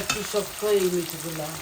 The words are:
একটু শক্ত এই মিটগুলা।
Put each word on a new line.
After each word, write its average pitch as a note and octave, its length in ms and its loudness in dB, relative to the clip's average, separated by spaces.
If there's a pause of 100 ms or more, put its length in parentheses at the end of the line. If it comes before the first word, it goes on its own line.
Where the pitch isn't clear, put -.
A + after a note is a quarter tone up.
একটু G#3+ 180 0 (140)
শক্ত G3+ 280 -2 (180)
এই F#3 140 4
মিটগুলা। D#3+ 540 -2 (140)